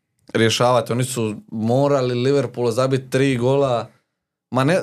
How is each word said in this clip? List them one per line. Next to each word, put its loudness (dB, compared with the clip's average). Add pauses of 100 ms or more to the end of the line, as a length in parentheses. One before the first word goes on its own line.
(340)
rješavati, 2
oni -2
su -4 (160)
morali 0
Liverpoolu 0
zabiti -2
tri 2
gola, 0 (600)
ma 0
ne, 2